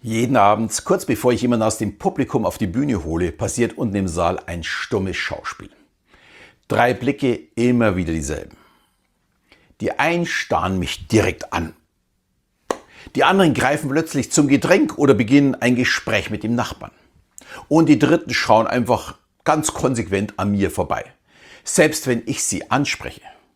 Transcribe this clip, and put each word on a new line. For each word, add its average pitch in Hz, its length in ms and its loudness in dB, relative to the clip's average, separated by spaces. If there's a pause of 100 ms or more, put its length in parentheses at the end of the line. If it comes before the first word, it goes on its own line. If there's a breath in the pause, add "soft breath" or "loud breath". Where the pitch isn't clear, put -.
Jeden 117 300 0
Abend, 107 480 2
kurz - 200 0
bevor 123 280 0
ich 113 80 -2
jemanden 120 220 0
aus 110 160 -2
dem 107 180 -4
Publikum 135 480 -2
auf 90 120 -4
die 113 80 -2
Bühne 107 380 -2
hole, 82 300 -2
passiert 113 440 -4
unten 104 200 -4
im 95 100 0
Saal 87 380 -2
ein 85 180 -10
stummes 95 540 -6
Schauspiel. - 520 -10 (1000 soft breath)
Drei 117 240 4
Blicke, 135 400 0 (220)
immer 117 420 2
wieder 82 160 -2
dieselben. 76 420 -6 (1300 soft breath)
Die 104 180 -6
einen 170 260 0
starren 92 540 -2
mich - 300 -6
direkt 95 420 0
an. 85 220 -6 (1400 loud breath)
Die 135 80 4
anderen 175 280 4
greifen 139 360 0
plötzlich 147 420 -2
zum 147 160 4
Getränk 139 500 2
oder 139 160 4
beginnen 131 420 4
ein 123 200 2
Gespräch 110 540 -2
mit 107 120 -6
dem 113 140 -2
Nachbarn. - 380 -6 (720 loud breath)
Und 156 220 4
die 143 100 8
Dritten 147 340 2
schauen 113 320 4
einfach 120 520 -2 (260)
ganz 160 300 0
konsequent 104 680 -2
an 101 120 0
mir 98 200 0
vorbei, - 320 -4 (640 loud breath)
selbst 151 420 0
wenn 117 200 0
ich 117 180 -6
sie - 260 -6
anspreche. - 520 -4 (320)